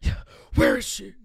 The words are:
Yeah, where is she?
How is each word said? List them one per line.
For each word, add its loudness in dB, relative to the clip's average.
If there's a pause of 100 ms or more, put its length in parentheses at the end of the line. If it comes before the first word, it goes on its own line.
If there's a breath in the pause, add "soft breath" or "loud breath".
Yeah, -2 (320 loud breath)
where 4
is -4
she? -10 (100)